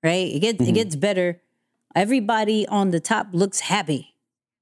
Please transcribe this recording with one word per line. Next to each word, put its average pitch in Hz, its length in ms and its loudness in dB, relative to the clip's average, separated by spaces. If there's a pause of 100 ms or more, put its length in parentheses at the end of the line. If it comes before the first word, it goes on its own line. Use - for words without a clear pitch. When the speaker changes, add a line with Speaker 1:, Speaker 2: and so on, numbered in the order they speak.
Speaker 1:
right? 175 320 0
It 143 60 -2
gets, 214 200 0
Speaker 2:
Mm-hmm. 120 100 2
Speaker 1:
it 175 40 4
gets 196 220 0
better. 180 440 0 (540)
Everybody 214 720 2
on 196 240 2
the 170 100 2
top 214 320 -2
looks 190 280 0
happy. 165 540 -4 (460)